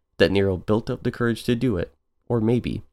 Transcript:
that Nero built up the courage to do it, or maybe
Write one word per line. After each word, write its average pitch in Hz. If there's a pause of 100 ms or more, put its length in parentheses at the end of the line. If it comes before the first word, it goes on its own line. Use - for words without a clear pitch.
(180)
that 82
Nero 98
built 107
up 123
the 123
courage 117
to 120
do 120
it, - (340)
or 120
maybe 113